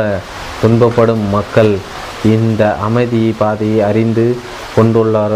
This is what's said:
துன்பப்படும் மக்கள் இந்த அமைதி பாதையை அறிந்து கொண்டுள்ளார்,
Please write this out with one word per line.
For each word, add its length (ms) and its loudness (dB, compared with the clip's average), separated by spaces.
துன்பப்படும் 720 2
மக்கள் 440 2
இந்த 380 2
அமைதி 460 0
பாதையை 440 0
அறிந்து 460 2
கொண்டுள்ளார், 640 2